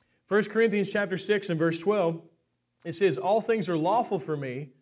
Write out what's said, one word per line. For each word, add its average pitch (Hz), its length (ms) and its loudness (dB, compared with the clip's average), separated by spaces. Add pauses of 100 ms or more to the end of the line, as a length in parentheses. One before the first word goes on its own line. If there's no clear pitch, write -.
(280)
First 208 220 2
Corinthians 208 420 2
chapter 190 260 -2
six 202 320 0
and 165 80 0
verse 165 220 2
twelve, 170 420 0 (640)
it 165 80 -8
says, 175 240 2
"All 208 240 0
things 220 280 0
are 170 80 0
lawful 190 420 0
for 151 180 -6
me, 139 320 -8 (120)